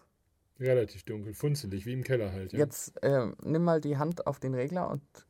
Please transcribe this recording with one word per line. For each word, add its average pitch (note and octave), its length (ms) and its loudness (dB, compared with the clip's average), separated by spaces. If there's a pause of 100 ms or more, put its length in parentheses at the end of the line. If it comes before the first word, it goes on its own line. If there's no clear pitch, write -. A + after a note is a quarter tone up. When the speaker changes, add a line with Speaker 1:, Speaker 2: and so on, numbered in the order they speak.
(600)
Speaker 1:
Relativ B2+ 460 2
dunkel, G#2+ 280 -8
funzelig, G#2 520 -2
wie A#2+ 80 -4
im B2+ 100 -2
Keller A#2 300 2
halt, F#2+ 180 -6
ja. B2 80 0
Speaker 2:
Jetzt, - 420 -2
äh, C3 300 4 (100)
nimm D#3+ 220 2
mal E3 160 4
die D3 180 0
Hand D#3 300 -2
auf C#3+ 140 -2
den C3 120 -2
Regler D3+ 360 -2
und C#3 120 -4 (280)